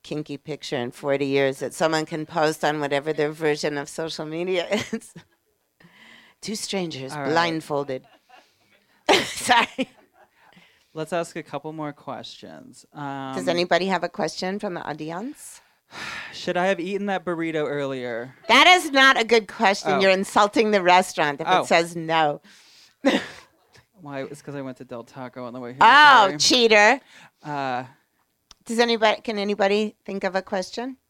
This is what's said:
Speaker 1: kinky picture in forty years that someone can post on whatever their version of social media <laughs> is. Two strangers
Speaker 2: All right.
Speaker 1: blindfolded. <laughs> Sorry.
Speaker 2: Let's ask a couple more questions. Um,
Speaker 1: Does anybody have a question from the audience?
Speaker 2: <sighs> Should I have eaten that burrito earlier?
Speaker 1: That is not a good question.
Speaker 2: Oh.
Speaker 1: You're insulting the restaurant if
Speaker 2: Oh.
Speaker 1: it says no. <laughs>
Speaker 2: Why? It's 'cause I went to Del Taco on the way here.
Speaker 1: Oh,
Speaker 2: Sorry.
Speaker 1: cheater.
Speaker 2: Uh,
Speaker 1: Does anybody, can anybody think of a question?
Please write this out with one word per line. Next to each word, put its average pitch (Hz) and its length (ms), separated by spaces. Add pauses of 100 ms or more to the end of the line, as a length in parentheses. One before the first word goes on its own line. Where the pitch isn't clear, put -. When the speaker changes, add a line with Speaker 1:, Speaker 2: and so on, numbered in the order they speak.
Speaker 1:
kinky 151 340
picture - 400
in 120 140
forty 139 340
years 139 340
that 127 140
someone 156 320
can 156 200
post 156 380
on 151 160
whatever 143 340
their 151 180
version 151 460
of 143 120
social 160 360
media 170 440
<laughs> 214 220
is. - 220 (1300)
Two 214 140
strangers 147 580
Speaker 2:
All 147 80
right. 139 80
Speaker 1:
blindfolded. 156 760 (1000)
<laughs> 349 160
Sorry. - 680 (1040)
Speaker 2:
Let's 156 200
ask 170 240
a 156 60
couple 156 300
more 151 200
questions. - 1000
Um, 139 420
Speaker 1:
Does 135 120
anybody 175 400
have 180 160
a 175 60
question 190 500
from 196 140
the 165 80
audience? 165 800 (360)
Speaker 2:
<sighs> - 360
Should 175 240
I 180 100
have 190 140
eaten 196 260
that 185 180
burrito 160 420
earlier? 131 680 (140)
Speaker 1:
That 277 180
is 349 240
not 269 280
a 226 40
good 226 240
question. 196 460
Speaker 2:
Oh. 139 80
Speaker 1:
You're 190 100
insulting 208 600
the 202 120
restaurant 175 560
if 160 100
Speaker 2:
Oh. 180 120
Speaker 1:
it - 60
says 170 280
no. 160 460 (600)
<laughs> - 80 (880)
Speaker 2:
Why? 139 220
It's - 180
'cause 143 140
I 143 60
went 131 160
to 127 80
Del 120 200
Taco 127 400
on 117 80
the 127 80
way 123 100
here. 131 100
Speaker 1:
Oh, 254 460
Speaker 2:
Sorry. 151 100
Speaker 1:
cheater. 214 640 (420)
Speaker 2:
Uh, 135 440 (800)
Speaker 1:
Does 233 140
anybody, 226 420
can 208 180
anybody 208 560 (100)
think 196 200
of 180 100
a 185 60
question? 233 560 (120)